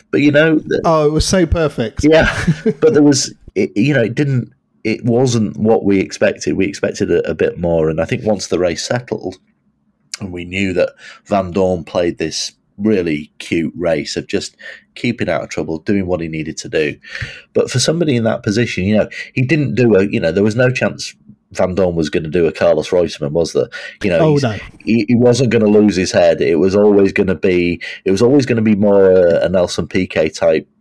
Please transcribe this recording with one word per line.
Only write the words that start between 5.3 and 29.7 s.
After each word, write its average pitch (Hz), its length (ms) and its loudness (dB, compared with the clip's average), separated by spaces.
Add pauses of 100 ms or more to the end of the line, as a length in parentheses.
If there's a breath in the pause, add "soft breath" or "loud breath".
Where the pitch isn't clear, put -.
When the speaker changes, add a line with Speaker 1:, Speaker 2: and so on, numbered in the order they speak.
Speaker 1:
what 107 260 2
we 98 160 4
expected. - 540 -2
We 95 120 0
expected - 440 -4
a, 85 180 0
a 85 60 -4
bit 80 240 -2
more, 82 320 0
and 80 100 -4
I 82 60 -2
think - 180 -6
once 104 220 -2
the 87 120 -2
race 87 280 -2
settled, 123 500 -6 (840)
and 95 140 -12
we 87 140 -12
knew 92 280 -4
that - 180 0 (340 loud breath)
Van 95 240 -2
Dorn 92 340 0
played 87 320 -2
this - 360 -6 (260)
really 87 600 -2
cute 82 380 -4
race 80 400 -4
of 76 100 -6
just - 300 -8 (380 loud breath)
keeping - 340 -4
out 82 140 -2
of - 80 -14
trouble, 80 300 -6
doing 98 260 -2
what 87 160 -4
he 82 60 -6
needed 78 280 -8
to - 140 -14
do. 76 280 -2 (540 loud breath)
But - 180 0
for 131 80 -4
somebody 156 380 0
in 117 80 0
that - 180 -2
position, 107 420 -2
you 107 120 2
know, 98 120 0 (260 loud breath)
he 131 80 -2
didn't 143 320 0
do 117 220 4
a, 98 100 4
you 113 140 -4
know, 82 120 -2
there 98 120 2
was 107 120 0
no 127 140 2
chance - 440 -6 (380)
Van 92 220 -2
Dorn 90 220 0
was 78 140 -2
gonna 78 180 -4
do 82 180 0
a 76 60 -2
Carlos 80 380 0
Reutemann, 78 420 -2
was 82 220 -2
there? 65 140 0 (360 loud breath)
You 101 60 0
know, 87 100 2
Speaker 2:
Oh, 156 140 2
Speaker 1:
he's, 139 100 0
Speaker 2:
no. 107 120 -4 (280)
Speaker 1:
he, 113 240 0
he 123 80 2
wasn't 120 340 4
gonna 107 160 2
lose 104 300 4
his 90 160 -2
head. 85 280 4
It 80 200 2
was 95 160 2
always 101 360 4
gonna 92 220 0
be, 87 480 0 (220 loud breath)
it 95 80 0
was 98 100 0
always 127 240 4
gonna 113 160 0
be 107 140 4
more 98 340 4
a, 85 360 4
a - 20 -2
Nelson 90 400 -2